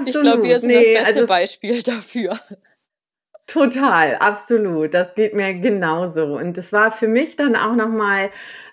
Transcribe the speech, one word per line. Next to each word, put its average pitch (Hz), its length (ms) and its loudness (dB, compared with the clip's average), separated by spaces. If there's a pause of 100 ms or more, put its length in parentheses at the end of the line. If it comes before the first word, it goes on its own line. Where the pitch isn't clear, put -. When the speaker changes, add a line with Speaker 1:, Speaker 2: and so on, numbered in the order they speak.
Speaker 1:
ich 254 140 -6
glaube, 240 240 4
wir 240 120 4
Speaker 2:
Absolut. 240 40 0
Speaker 1:
sind 240 140 2
das 240 60 6
Speaker 2:
Nee, 226 120 6
Speaker 1:
beste 220 280 2
Speaker 2:
also 190 80 2
Speaker 1:
Beispiel 196 560 -2
<laughs> - 0 -
dafür. 226 560 -6 (1040)
Speaker 2:
Total, 247 720 2
absolut. 196 760 0
Das 180 220 0
geht 214 200 0
mir 196 240 -2
genauso. 170 640 -2 (140)
Und 175 200 -6
es 175 140 -12
war 214 200 2
für 220 180 -4
mich 262 260 0
dann 277 200 0
auch 220 200 -2
noch 226 140 0
mal, 202 400 -2 (440)